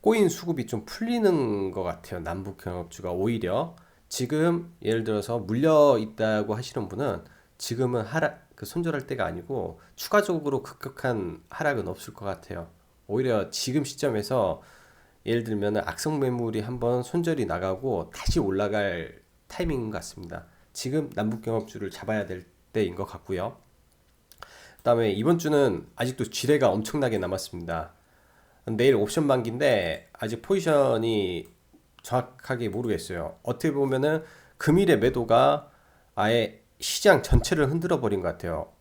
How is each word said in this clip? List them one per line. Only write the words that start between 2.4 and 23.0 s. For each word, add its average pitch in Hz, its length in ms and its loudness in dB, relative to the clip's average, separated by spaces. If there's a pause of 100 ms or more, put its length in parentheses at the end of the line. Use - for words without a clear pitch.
오히려 110 640 -2 (320)
지금 165 760 0
예를 113 220 0
들어서 110 360 -2
물려 139 600 6
있다고 107 560 0
하시는 113 320 -6
분은 98 380 -4 (320)
지금은 123 460 -2
하락, 151 520 -4
그 104 100 -14
손절할 165 420 -4
때가 117 180 -2
아니고 87 560 -6 (160)
추가적으로 160 680 0
급격한 98 840 -6
하락은 127 400 -2
없을 - 240 -12
것 - 100 -16
같아요. 87 460 -8 (380)
오히려 113 420 0
지금 143 340 -2
시점에서 110 800 0 (640)
예를 117 180 0
들면은 104 420 0
악성 147 360 -2
매물이 120 400 -2
한번 123 420 -2
손절이 165 420 -2
나가고 92 680 -2
다시 - 280 0
올라갈 98 840 -2 (280)
타이밍인 135 400 -4
것 104 80 -8
같습니다. 85 480 -12 (260)
지금 139 420 -4
남북경협주를 107 800 -4
잡아야 107 340 -4
될 92 200 -10 (260)
때인 92 240 0
것 95 80 -6